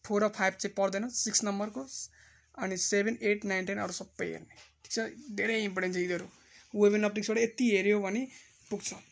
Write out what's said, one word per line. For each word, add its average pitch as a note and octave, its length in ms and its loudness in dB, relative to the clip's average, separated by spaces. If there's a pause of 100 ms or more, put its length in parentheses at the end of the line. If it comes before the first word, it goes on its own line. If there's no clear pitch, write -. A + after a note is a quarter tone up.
फोर G#3 180 2
र G#3+ 40 2
फाइभ F#3+ 260 0
चाहिँ G3+ 200 -6
पर्दैन, G3 340 0
सिक्स - 360 -2
नम्बरको, G#3 420 -2 (720)
अनि F#3+ 180 -2
सेभेन, G#3 460 0
एट, G#3 220 0
नाइन, F#3+ 220 -2
टेन G3+ 120 -4
अरू F#3+ 140 -4
सबै - 340 -8
हेर्ने, E3 200 -8 (380)
ठिक - 80 -10
छ? - 60 -2 (320)
धेरै G#3+ 340 0
इम्पोर्टेन्ट F#3 300 -2
छ F3+ 40 0
यिनीहरू। F3+ 840 -4
वेभ G3+ 120 8
एन्ड G#3+ 100 4
अप्टिक्सबाट G#3+ 340 0
यति A#3 320 4
हेऱ्यो G3+ 300 4
भने G#3 280 -2 (420)
पुग्छ - 240 -6 (180)